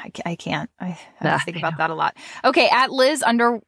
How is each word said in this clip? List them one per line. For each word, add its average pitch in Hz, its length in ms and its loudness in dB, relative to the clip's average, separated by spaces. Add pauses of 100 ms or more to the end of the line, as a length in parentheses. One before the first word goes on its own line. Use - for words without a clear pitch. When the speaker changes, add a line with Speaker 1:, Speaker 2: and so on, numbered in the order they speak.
Speaker 1:
I, - 60 -16
ca-, - 160 -14
I 170 100 -6
can't. 156 340 -8 (120)
I, 180 60 -8
I 175 120 -10 (220)
Speaker 2:
Ah, 156 240 0
Speaker 1:
think 175 120 -10
Speaker 2:
I - 40 -8
Speaker 1:
about 165 120 -2
Speaker 2:
know. 151 40 -8
Speaker 1:
that 160 140 0
a 160 40 -6
lot. 151 220 -2 (260)
Okay. 262 260 4
At 254 220 2
Liz 262 320 2
under, 233 440 2